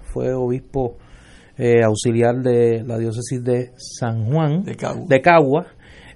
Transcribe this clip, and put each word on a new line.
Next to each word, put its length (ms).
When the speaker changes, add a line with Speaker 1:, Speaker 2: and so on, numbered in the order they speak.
Speaker 1:
fue 320
obispo, 640
eh, 260
auxiliar 600
de 420
la 140
diócesis 440
de 340
San 540
Juan, 340
Speaker 2:
De 120
Cagua. 320
Speaker 1:
de 140
Cagua. 440